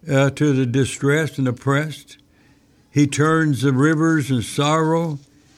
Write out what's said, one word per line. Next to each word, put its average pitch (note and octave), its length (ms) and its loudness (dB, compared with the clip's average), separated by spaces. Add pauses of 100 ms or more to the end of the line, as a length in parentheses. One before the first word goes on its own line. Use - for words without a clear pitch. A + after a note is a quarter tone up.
(100)
uh, C#3 200 2
to D3 240 0
the C3 100 0
distressed C3+ 720 -2
and C3+ 100 -2
oppressed. C#3 720 -4 (720)
He C#3+ 160 2
turns D3+ 540 0
the C3+ 140 0
rivers D3+ 560 0
and B2 120 0
sorrow D#3 760 0 (400)